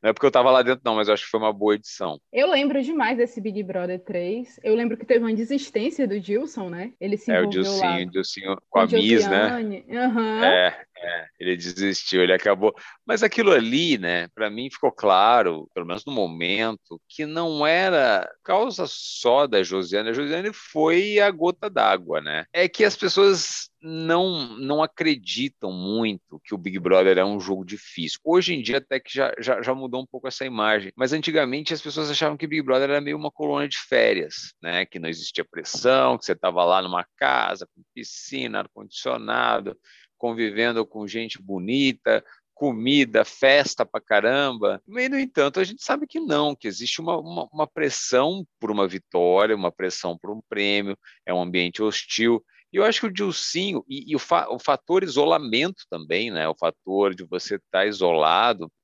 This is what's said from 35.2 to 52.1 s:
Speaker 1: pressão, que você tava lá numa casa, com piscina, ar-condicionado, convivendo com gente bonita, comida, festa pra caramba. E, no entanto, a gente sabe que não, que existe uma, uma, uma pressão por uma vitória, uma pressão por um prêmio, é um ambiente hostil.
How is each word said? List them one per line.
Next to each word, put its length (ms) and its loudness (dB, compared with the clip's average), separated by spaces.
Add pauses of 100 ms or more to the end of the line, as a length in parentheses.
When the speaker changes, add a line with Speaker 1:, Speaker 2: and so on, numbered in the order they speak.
Speaker 1:
pressão, 720 0
que 80 -12
você 100 0
tava 300 0
lá 160 4
numa 240 -4 (100)
casa, 520 0
com 160 -20 (100)
piscina, 640 -10
ar-condicionado, 1200 -4 (400)
convivendo 680 -2
com 220 -12
gente 340 -10
bonita, 840 -2 (300)
comida, 680 2
festa 640 2
pra 160 -8
caramba. 840 0
E, 200 -4
no 120 -2
entanto, 400 0
a 40 2
gente 200 -8
sabe 240 -4
que 120 -8
não, 360 0
que 120 -10
existe 320 -6
uma, 200 -4
uma, 340 -10
uma 140 -2
pressão 800 0 (140)
por 120 -4
uma 160 0
vitória, 680 2
uma 160 -2
pressão 460 -6
por 140 -12
um 180 -12
prêmio, 480 -2 (280)
é 80 -4
um 80 0
ambiente 420 -2
hostil. 600 0 (300)